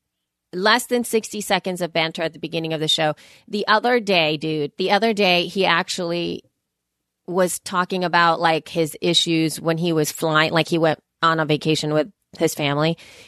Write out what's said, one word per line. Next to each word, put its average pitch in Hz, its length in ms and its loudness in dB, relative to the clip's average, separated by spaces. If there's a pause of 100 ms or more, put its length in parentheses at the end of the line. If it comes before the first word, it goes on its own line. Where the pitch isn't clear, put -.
(520)
less 214 360 2
than 240 160 -2
sixty 220 380 -4
seconds 185 400 -2
of 165 120 -4
banter 160 300 -2
at 160 100 -4
the 165 60 -20
beginning 165 340 -6
of 156 80 -4
the 156 60 -2
show. 151 260 0 (340)
The 208 200 -4
other 233 320 2
day, 170 380 0
dude, 156 400 -4
the 190 140 -2
other 214 220 2
day, 180 340 2
he 190 180 -2
actually 170 800 -2 (840)
was 180 320 0
talking 185 440 -4
about, 170 380 4
like, 160 260 0
his 165 340 -2
issues 165 600 2
when 165 160 0
he 170 160 0
was 156 180 0
flying, 156 400 0
like, 160 160 2
he 170 100 -2
went 156 220 2 (220)
on 160 180 2
a 156 60 0
vacation 151 480 0
with 151 180 0 (260)
his 160 160 0
family, 151 440 0 (300)